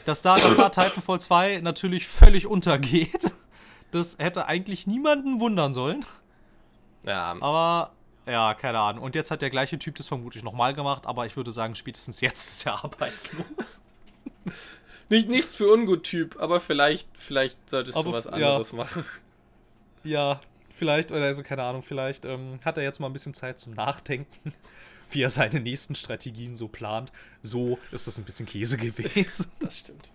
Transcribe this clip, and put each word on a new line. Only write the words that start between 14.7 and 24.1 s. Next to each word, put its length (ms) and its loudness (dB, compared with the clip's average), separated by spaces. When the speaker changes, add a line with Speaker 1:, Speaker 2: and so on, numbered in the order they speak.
Speaker 2:
Nicht, 200 4
nichts 280 -2
für 140 4
ungut 340 4
Typ, 360 -6
aber 180 0
vielleicht, 500 0
vielleicht 500 -4
solltest 280 -4
Speaker 1:
Aber 140 -4
Speaker 2:
du 60 -4
was 100 -8
Speaker 1:
f-, 120 -16
ja. 100 2
Speaker 2:
anderes 240 -2
machen. 320 -10
Speaker 1:
Ja, 360 -2
vielleicht, 420 -2
oder 140 -2
also, 160 -4
keine 220 -8
Ahnung, 180 -8
vielleicht, 420 -8
ähm, 400 -12
hat 140 -4
er 40 -4
jetzt 160 -6
mal 100 -8
ein 40 -12
bisschen 220 -12
Zeit 260 -12
zum 140 -16
Nachdenken, 800 -8